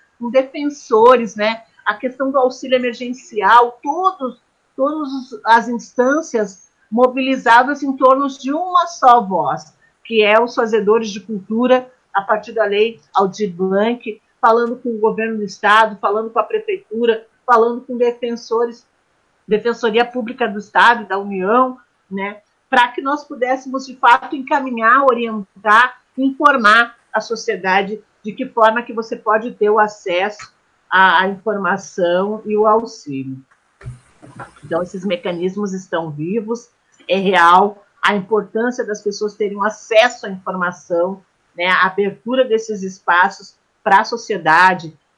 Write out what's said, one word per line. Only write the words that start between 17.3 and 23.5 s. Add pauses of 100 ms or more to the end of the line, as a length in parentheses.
falando
com
defensores, (600)
Defensoria
Pública
do
Estado
e
da
União, (320)
né, (280)
para
que
nós
pudéssemos,